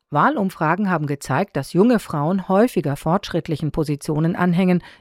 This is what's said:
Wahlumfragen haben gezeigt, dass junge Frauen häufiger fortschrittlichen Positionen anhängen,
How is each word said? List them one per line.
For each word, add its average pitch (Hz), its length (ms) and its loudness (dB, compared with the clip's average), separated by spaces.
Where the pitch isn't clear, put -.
Wahlumfragen 190 800 0
haben 156 160 -2
gezeigt, 143 500 -2
dass 139 180 -6
junge 214 260 4
Frauen 165 480 -2
häufiger 180 480 2
fortschrittlichen 160 760 -2
Positionen 156 640 0
anhängen, 180 480 2